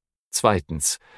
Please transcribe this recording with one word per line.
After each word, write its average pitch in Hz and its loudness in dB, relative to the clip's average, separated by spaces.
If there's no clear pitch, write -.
Zweitens, 85 0